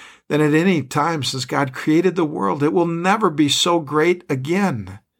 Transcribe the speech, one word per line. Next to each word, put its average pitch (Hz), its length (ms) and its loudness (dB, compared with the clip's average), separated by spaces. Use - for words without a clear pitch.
than 147 120 0
at 151 140 2
any 165 280 2
time 151 400 -2
since 127 220 -6
God 139 280 -2
created 170 440 0
the 175 80 0
world. 165 380 -2
It 156 100 2
will 170 140 2
never 185 440 0
be 147 180 2
so 175 320 2
great 156 480 0
again. 135 720 -2